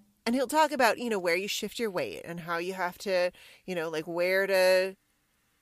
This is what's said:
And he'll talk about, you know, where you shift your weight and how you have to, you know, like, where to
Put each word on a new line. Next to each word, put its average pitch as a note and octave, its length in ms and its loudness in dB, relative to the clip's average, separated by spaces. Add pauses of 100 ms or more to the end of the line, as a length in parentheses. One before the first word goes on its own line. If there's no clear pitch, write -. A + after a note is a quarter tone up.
(240)
And A#3 120 0
he'll C4 100 0
talk D4+ 240 4
about, B3 280 2
you A#3+ 120 -4
know, G#3+ 80 0
where F3 180 2
you G3 120 -4
shift - 320 -6
your A3+ 100 -2
weight B2 340 -6
and E3+ 160 -10
how E3+ 180 -4
you F3+ 160 -4
have F3+ 240 -4
to, F3+ 340 0 (340)
you F#3 80 -6
know, E3 160 -2
like, D#3+ 160 -4
where F3+ 400 2
to F#3 500 4 (640)